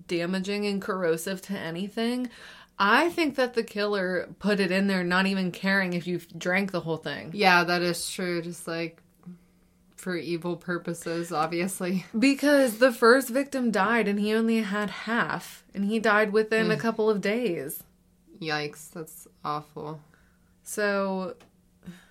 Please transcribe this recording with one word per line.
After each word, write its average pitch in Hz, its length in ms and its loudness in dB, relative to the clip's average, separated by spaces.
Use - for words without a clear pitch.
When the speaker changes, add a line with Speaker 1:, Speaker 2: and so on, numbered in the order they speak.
Speaker 1:
damaging 190 580 -2
and 196 160 -2
corrosive 185 640 -2
to 196 100 -8
anything, 214 760 -4
I 240 300 4
think 339 260 0
that 247 180 0
the 233 100 0
killer 202 680 -2
put 202 200 2
it 190 120 2
in 196 160 2
there 190 160 2
not 180 240 2
even 190 240 0
caring 190 420 0
if 170 140 -4
you 175 140 -2
drank 180 360 0
the 180 80 -2
whole 160 180 -2
thing. - 360 -10
Speaker 2:
Yeah, 185 320 6
that 175 180 2
is 170 260 -2
true. 175 320 -4
Just, 170 260 -12
like, 165 320 -6
for 180 200 -6
evil 170 400 -4
purposes, 170 760 -6
obviously. 175 760 -2
Speaker 1:
Because 269 640 4
the 247 140 6
first 247 360 6
victim 262 400 0
died 208 380 2
and 202 100 0
he 208 160 0
only 226 300 2
had 208 260 -2
half, - 760 -4
and 202 120 -4
he 220 140 0
died 208 320 4
within 220 400 2
a 214 60 2
Speaker 2:
Mm. - 20 -8
Speaker 1:
couple 226 300 0
of 208 120 2
days. 185 640 -4
Speaker 2:
Yikes, 151 520 -6
that's - 360 -16
awful. 151 560 -8
Speaker 1:
So, 196 720 -2